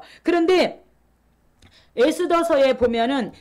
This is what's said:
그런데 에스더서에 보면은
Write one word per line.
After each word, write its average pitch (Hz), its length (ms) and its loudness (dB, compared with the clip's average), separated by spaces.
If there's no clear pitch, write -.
그런데 339 640 0
에스더서에 311 800 0
보면은 233 640 -2